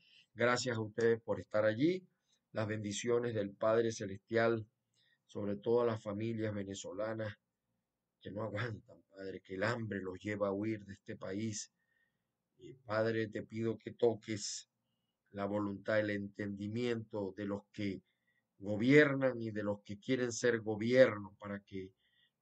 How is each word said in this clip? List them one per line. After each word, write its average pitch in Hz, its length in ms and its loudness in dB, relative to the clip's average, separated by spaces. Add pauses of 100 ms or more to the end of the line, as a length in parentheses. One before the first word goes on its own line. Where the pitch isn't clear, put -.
(340)
Gracias 120 440 2
a 113 40 -2
ustedes 113 400 2
por 98 180 -2
estar 107 240 0
allí. 151 420 2 (460)
Las 110 160 -2
bendiciones 110 640 0
del 101 220 -2
Padre 113 380 4
Celestial, 113 760 0 (580)
sobre 101 320 -4
todo 117 240 2
a 120 40 4
las 113 160 0
familias 110 520 -4
venezolanas 101 840 -6 (840)
que - 100 -10
no 104 120 -6
aguantan, 104 680 -8
Padre, 95 320 -12
que 95 140 -12
el 92 80 -2
hambre 110 380 -2
los 92 180 -8
lleva 101 280 -2
a 98 60 0
huir 104 320 -4
de 98 80 -12
este - 240 -12
país. 101 560 -6 (840)
Y, - 160 -18
Padre, 110 520 -2
te 107 160 -8
pido 113 340 -4
que - 140 -12
toques 107 800 -2 (600)
la 101 140 -6
voluntad, 104 540 0
el 107 120 0
entendimiento 104 1200 -4
de 104 100 -6
los 101 180 -4 (100)
que 98 280 -4 (560)
gobiernan 127 840 4
y 113 100 -4
de 104 120 -4
los 101 200 -2
que 101 160 -10
quieren 123 320 0
ser 117 300 2
gobierno, 107 800 4
para 101 200 -8
que 95 320 -10 (500)